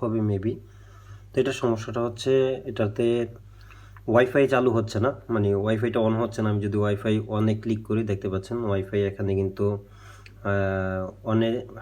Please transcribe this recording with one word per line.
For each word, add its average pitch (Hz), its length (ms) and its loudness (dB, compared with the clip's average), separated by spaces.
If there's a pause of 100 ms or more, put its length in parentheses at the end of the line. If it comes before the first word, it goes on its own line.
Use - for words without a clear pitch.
হবে 113 200 0
maybe। 104 340 0 (800)
তো 131 60 2
এটার 131 120 0
সমস্যাটা 117 480 -2
হচ্ছে 131 640 0
এটাতে 117 600 0 (840)
ওয়াইফাই 127 400 6
চালু 127 220 4
হচ্ছে 110 300 0
না, 131 120 2 (160)
মানে 101 260 2
ওয়াইফাইটা 110 460 0
on 110 120 4
হচ্ছে 113 300 -2
না। 107 80 2
আমি 104 100 0
যদি 104 180 0
ওয়াইফাই 104 420 2
on-এ 107 340 0
ক্লিক 110 280 -2
করি 110 200 -2
দেখতে 101 260 -4
পাচ্ছেন 117 360 -4
ওয়াইফাই 101 380 0
এখানে 98 320 -2
কিন্তু, 98 400 0
আহ, 95 1600 -4
on-এ 113 320 0 (140)